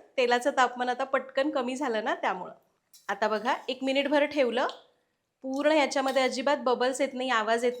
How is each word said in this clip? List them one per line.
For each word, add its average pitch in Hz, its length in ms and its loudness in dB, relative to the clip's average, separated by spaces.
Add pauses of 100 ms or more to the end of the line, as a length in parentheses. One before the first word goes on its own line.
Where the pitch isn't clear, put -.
(160)
तेलाचं 247 340 2
तापमान 247 380 2
आता 247 160 -2
पटकन 269 460 -2
कमी 262 260 -2
झालं 233 280 -2
ना, 294 100 0
त्यामुळं. 190 380 -4 (560)
आता 202 200 0
बघा, 214 260 0 (140)
एक 254 160 -6
मिनिटभर 277 400 2
ठेवलं, 285 420 0 (760)
पूर्ण 277 300 0
याच्यामध्ये 269 500 2
अजिबात 254 340 0
बबल्स 247 440 0
येत 269 140 0
नाही, 254 160 -4
आवाज 226 340 2
येत 240 160 2